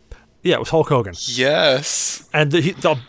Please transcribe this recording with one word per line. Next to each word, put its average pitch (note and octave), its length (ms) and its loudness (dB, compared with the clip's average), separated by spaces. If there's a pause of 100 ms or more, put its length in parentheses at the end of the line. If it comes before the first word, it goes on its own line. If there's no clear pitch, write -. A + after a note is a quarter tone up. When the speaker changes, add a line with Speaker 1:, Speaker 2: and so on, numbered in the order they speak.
(420)
Speaker 1:
Yeah, E3+ 140 2
it - 20 -2
was - 120 -6
Hulk D#3+ 180 2
Hogan. A2 300 0
Speaker 2:
Yes. C3+ 1160 0
Speaker 1:
And D3+ 160 2
the, E3+ 100 2
he, E3+ 120 0
the, D#3 240 0 (120)